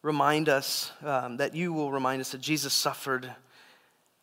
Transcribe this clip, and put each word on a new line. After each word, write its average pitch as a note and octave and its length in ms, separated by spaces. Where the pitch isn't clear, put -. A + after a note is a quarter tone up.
remind D3+ 480
us, - 420
um, B2+ 320
that C#3+ 180
you E3+ 160
will D3+ 180
remind C3 300
us B2+ 140
that C3+ 80
Jesus C#3 320
suffered B2+ 600